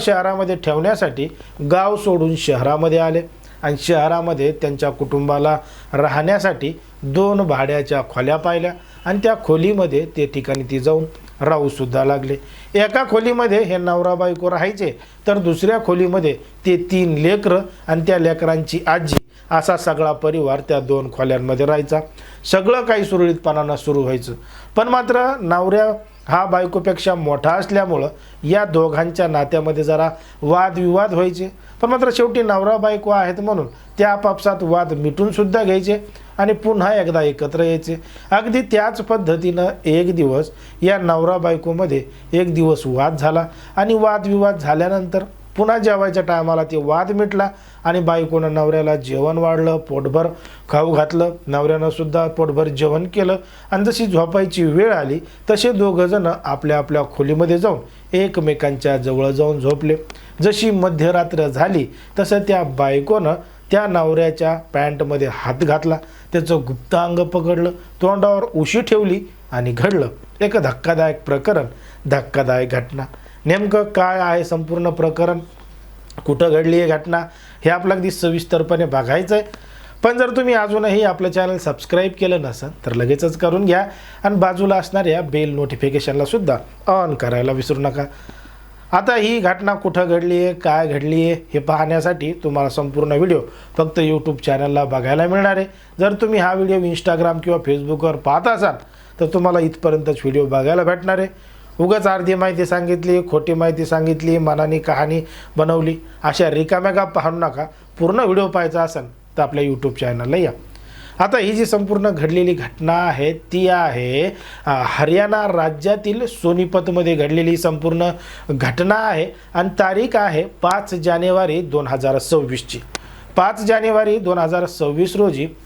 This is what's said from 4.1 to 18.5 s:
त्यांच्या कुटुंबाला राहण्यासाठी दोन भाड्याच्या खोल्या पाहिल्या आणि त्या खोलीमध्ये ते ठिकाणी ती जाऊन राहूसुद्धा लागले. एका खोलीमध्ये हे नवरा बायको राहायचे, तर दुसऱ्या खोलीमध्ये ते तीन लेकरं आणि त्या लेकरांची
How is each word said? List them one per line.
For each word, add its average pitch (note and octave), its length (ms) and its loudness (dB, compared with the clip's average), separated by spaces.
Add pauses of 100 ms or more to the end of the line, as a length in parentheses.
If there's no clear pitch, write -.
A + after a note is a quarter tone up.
त्यांच्या C#3+ 380 -4
कुटुंबाला C#3+ 680 0 (340)
राहण्यासाठी D3+ 800 0 (300)
दोन F#3+ 360 2
भाड्याच्या C#3+ 720 0
खोल्या C3+ 260 0
पाहिल्या E3+ 360 -2 (320)
आणि F#3+ 180 -2
त्या A3+ 120 4 (100)
खोलीमध्ये D#3+ 600 2 (100)
ते D3 100 0
ठिकाणी C3+ 440 -4
ती C3+ 80 -2
जाऊन D#3 260 2 (360)
राहूसुद्धा C#3 640 0
लागले. C#3 320 -2 (380)
एका G#3+ 360 2
खोलीमध्ये A3+ 520 2
हे F#3 140 -2
नवरा F3 380 0
बायको F3 360 -2
राहायचे, F3+ 420 -2 (340)
तर G3+ 120 2
दुसऱ्या F#3+ 460 2
खोलीमध्ये F3+ 520 2 (300)
ते F3+ 100 4
तीन F3+ 380 0
लेकरं F#3 460 2 (280)
आणि E3 180 0
त्या F#3 120 4
लेकरांची E3 680 0